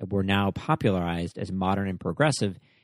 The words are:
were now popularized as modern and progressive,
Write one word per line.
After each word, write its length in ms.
were 140
now 260
popularized 880
as 140
modern 360
and 120
progressive, 580